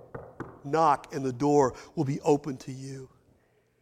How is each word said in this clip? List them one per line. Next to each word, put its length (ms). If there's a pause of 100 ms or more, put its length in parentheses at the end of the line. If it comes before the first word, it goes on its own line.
(640)
Knock 500
and 100
the 80
door 420 (200)
will 100
be 180
open 360
to 140
you." 360 (720)